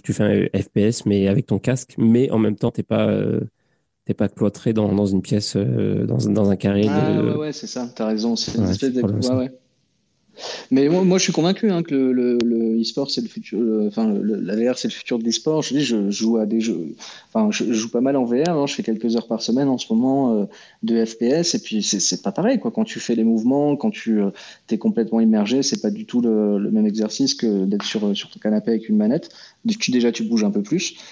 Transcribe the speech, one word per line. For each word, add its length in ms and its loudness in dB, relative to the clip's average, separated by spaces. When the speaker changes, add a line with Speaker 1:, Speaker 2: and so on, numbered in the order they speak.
Speaker 1:
tu 100 -2
fais 100 0
un 380 2
F 80 -10
P 140 0
S, 240 0
mais 200 2
avec 200 0
ton 100 0
casque, 400 -2
mais 320 4
en 80 0
même 180 2
temps, 140 -2
t'es 140 -4
pas, 260 0
euh, 300 0
t'es 80 -2
pas 160 0
cloîtré 440 0
dans, 200 2
dans 140 2
une 160 0
pièce, 320 -2
euh, 500 0
dans, 120 0
dans 340 2
un 40 2
carré 320 2
Speaker 2:
Ah, 260 2
Speaker 1:
de 180 2
Speaker 2:
ouais, 40 0
ouais, 180 -6
c'est 120 -12
ça, 300 -8
t'as 100 -4
raison, 300 0
c'est 240 -4
une 60 2
Speaker 1:
Ouais, 60 2
Speaker 2:
espèce 220 -2
Speaker 1:
c'est 20 -6
Speaker 2:
de, 60 0
Speaker 1:
trop 60 2
bien, 100 -2
Speaker 2:
ouais, 60 -2
Speaker 1:
ça. 140 0
Speaker 2:
ouais. 140 -2
Mais 160 4
moi, 160 4
moi, 140 4
je 60 2
suis 100 0
convaincu, 360 2
hein, 140 0
que 100 -6
le, 200 2
le, 300 2
le 380 0
e-sport, 300 -4
c'est 80 -4
le 80 -6
futur, 320 -8
le... 280 0
Enfin, 240 -2
le, 280 -2
la 160 -4
V 160 2
R, 60 -4
c'est 100 -4
le 60 -6
futur 260 -6
de 60 -6
l'e-sport. 360 0
Je 120 -6
dis, 80 0
je, 280 0
je 0 -
joue 280 0
à 80 0
des 160 0
jeux, 340 -4
enfin, 240 0
je, 140 -2
je 80 0
joue 180 -2
pas 80 0
mal 160 2
en 80 2
V 220 2
R, 60 0
hein, 140 0
je 80 -4
fais 80 -4
quelques 360 -2
heures 100 -4
par 140 -4
semaine 260 0
en 100 2
ce 160 -6
moment, 400 2
euh, 120 0
de 200 2
F 140 -6
P 80 -2
S, 280 2
et 60 -2
puis 240 -4
c'est, 160 -2
c'est 220 -2
pas 100 -4
pareil, 280 0
quoi. 120 -4
Quand 140 -2
tu 160 -10
fais 120 -2
les 120 2
mouvements, 500 2
quand 160 -2
tu, 300 0
euh, 100 0
t'es 100 -2
complètement 420 0
immergé, 440 4
c'est 180 -4
pas 100 0
du 140 -8
tout 160 -2
le, 360 2
le 140 -2
même 160 2
exercice 480 -2
que 300 0
d'être 180 -2
sur, 320 -2
sur 140 -8
ton 100 -20
canapé 320 0
avec 160 -2
une 100 2
manette. 320 0
Tu, 120 -2
déjà, 200 2
tu 120 -4
bouges 220 0
un 40 2
peu 140 0
plus, 320 -4